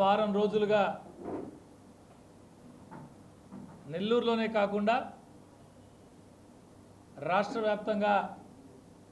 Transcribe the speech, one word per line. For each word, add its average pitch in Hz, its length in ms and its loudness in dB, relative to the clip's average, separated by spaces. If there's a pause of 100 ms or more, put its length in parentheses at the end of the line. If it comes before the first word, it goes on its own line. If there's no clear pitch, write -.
వారం 208 380 4
రోజులుగా 208 420 4 (3000)
నెల్లూరులోనే 226 520 0 (120)
కాకుండా 208 400 2 (2250)
రాష్ట్ర 202 340 0
వ్యాప్తంగా 208 480 0 (1000)